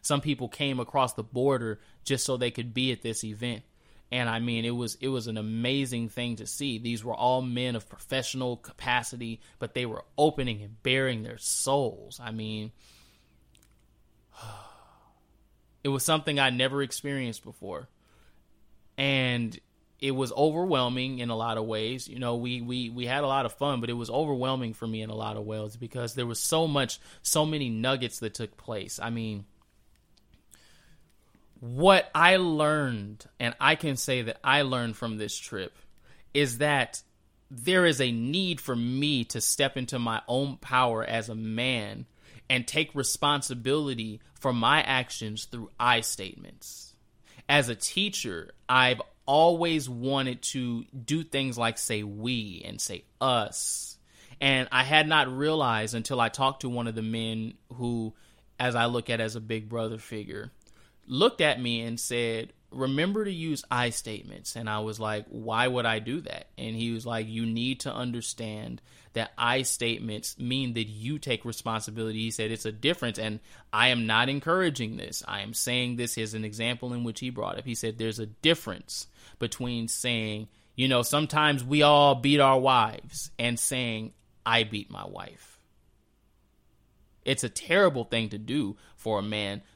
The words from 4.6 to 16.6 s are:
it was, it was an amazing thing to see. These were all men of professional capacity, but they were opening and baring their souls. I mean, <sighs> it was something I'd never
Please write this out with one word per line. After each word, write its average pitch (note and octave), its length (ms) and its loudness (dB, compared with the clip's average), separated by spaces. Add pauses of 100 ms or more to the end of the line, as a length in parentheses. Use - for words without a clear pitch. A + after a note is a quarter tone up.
it A#2 60 0
was, A#2+ 300 -4
it C3 80 -2
was B2 180 -2
an A2 100 -6
amazing A#2 720 -2
thing A#2+ 280 -4
to G#2+ 100 -12
see. C3+ 320 -4
These A#2 260 -4
were A#2 100 -4
all B2+ 280 2
men B2 340 -2
of A2 120 -8
professional B2+ 680 -4
capacity, A#2+ 840 -4 (180)
but - 160 -8
they B2 100 -2
were A2 200 -8 (120)
opening C3 460 2
and G#2 200 -16
baring B2+ 400 2
their A2+ 160 -12
souls. B2 840 0
I A#2 80 -8
mean, A2 420 -6 (1600)
<sighs> - 80 -18 (1400)
it C#3 40 0
was C#3 160 0
something D#3 340 2
I'd C3 180 4
never C3 260 2